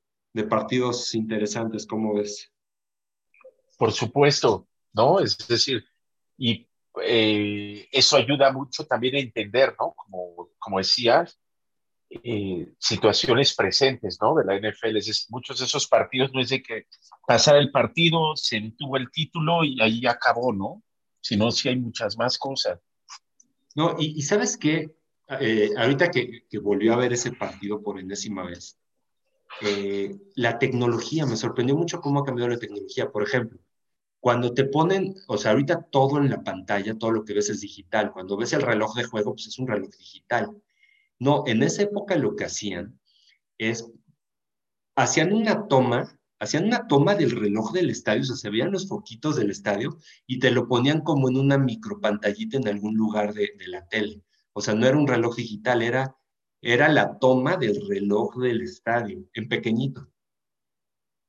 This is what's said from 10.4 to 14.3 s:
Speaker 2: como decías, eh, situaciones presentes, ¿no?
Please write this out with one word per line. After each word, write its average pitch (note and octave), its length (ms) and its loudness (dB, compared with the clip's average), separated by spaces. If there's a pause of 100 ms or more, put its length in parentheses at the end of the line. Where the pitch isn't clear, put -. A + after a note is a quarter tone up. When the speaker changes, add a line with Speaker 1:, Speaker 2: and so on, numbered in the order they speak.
Speaker 2:
como G2 200 -4
decías, B2 600 2 (720)
eh, G2 680 -6
situaciones A#2 760 2
presentes, C3+ 680 0
¿no? B2 140 4